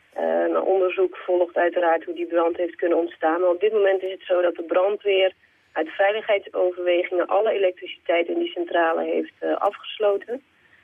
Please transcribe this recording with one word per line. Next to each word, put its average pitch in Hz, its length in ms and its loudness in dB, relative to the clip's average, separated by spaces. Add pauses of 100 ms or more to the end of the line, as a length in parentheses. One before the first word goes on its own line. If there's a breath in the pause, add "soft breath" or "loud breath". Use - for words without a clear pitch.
(140 soft breath)
Eh, - 100 -6
een 165 380 0
onderzoek 185 560 0
volgt 180 380 0
uiteraard 170 480 2
hoe 175 120 -8
die 170 100 -6
brand 170 320 0
heeft 170 180 -4
kunnen 170 220 0
ontstaan. 165 420 -2
Maar 180 100 2
op 175 100 0
dit 208 120 2
moment 196 320 2
is 190 80 -6
het 185 140 -14
zo 180 160 0
dat 175 140 0
de 175 80 -10
brandweer 190 720 2 (380 soft breath)
uit - 180 -4
veiligheidsoverwegingen 180 1400 0
alle 196 260 2
elektriciteit 180 760 -2
in - 120 -2
die 349 120 -2
centrale 165 520 0
heeft, 160 360 -2
eh, 160 180 -2
afgesloten. 202 840 -2 (420 soft breath)